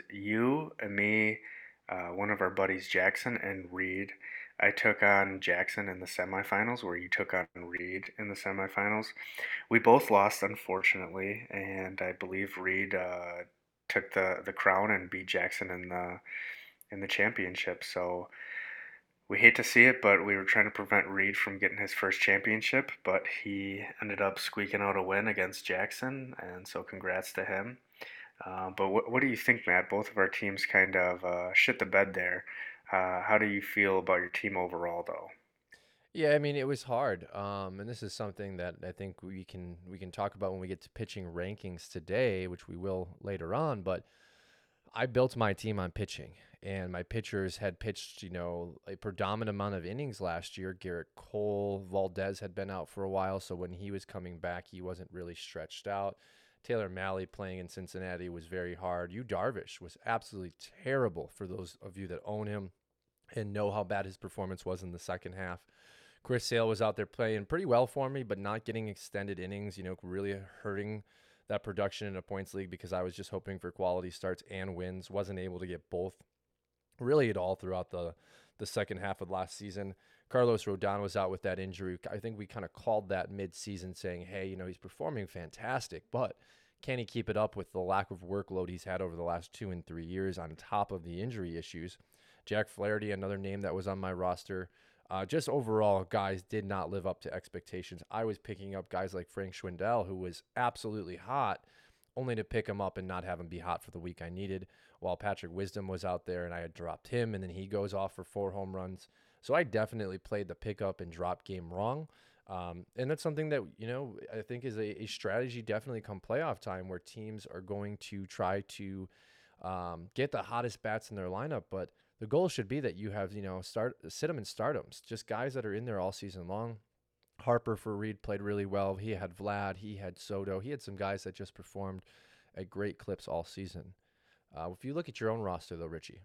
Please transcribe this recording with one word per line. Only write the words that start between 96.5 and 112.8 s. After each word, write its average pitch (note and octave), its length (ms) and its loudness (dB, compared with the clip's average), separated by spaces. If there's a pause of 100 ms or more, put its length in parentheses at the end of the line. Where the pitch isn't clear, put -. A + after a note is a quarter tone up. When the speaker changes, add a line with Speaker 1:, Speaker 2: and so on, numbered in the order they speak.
Speaker 2:
not F#2+ 260 -2
live F#2 160 -2
up F#2 140 -2
to - 120 -10
expectations. F2+ 800 -10
I A2 140 -2
was G#2+ 140 -2
picking G2 360 -10
up F#2+ 140 -6
guys F#2 240 -2
like F2+ 160 -6
Frank G2 260 -6
Schwindel, F#2+ 520 0
who F#2+ 100 -6
was F#2 260 -6 (140)
absolutely G#2+ 600 -2
hot, A2+ 500 -2 (500)
only B2+ 180 -2
to G#2+ 100 -2
pick A2 220 -2
him G2+ 140 -2
up F#2+ 160 -2
and F#2+ 100 -6
not F2+ 180 -4
have F2+ 140 -4
him F2 100 -10
be F2 100 -10
hot E2+ 240 -2
for - 80 -18
the - 80 -10
week F2 240 -8
I E2+ 80 -8
needed, F#2+ 360 -6 (340)
while F2+ 160 -2
Patrick G2 360 -4
Wisdom F#2+ 360 -6
was F#2 180 -4
out F2+ 180 -2
there F2 220 -4
and F2 80 -6
I F2 60 -6
had E2+ 120 -8
dropped E2 360 -10
him, A#2 260 0
and F#2+ 100 -4
then F2+ 60 -6
he F#2+ 160 -8
goes G2+ 260 -2
off G2 220 -2
for F#2 100 -10
four G2 280 -2
home F#2+ 220 -6
runs. F#2 340 -8 (340)
So B2+ 120 0
I E3+ 80 6
definitely G#2+ 560 -2
played G2+ 300 -4
the E2 60 -8
pick - 260 -6
up G2 220 -2
and E2+ 100 -10
drop F2 320 -2
game F2+ 260 -8
wrong. A#2+ 380 -2 (400)
Um, F2+ 380 -8 (100)